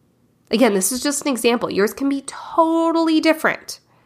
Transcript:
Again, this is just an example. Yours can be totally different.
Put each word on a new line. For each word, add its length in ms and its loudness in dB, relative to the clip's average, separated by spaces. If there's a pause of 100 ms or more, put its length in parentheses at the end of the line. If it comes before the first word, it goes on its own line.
(500)
Again, 220 4
this 180 0
is 120 -6
just 240 -4
an 40 2
example. 400 0
Yours 220 0
can 160 -4
be 180 -2
totally 920 0
different. 600 0 (260)